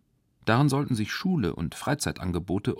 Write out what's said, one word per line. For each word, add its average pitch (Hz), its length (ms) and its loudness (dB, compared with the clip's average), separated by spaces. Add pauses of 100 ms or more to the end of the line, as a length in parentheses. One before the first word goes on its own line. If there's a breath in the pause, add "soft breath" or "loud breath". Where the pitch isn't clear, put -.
(440)
Daran 127 240 6
sollten 135 260 2
sich 107 180 -2
Schule 160 420 0
und 82 200 -4
Freizeitangebote 92 1040 -2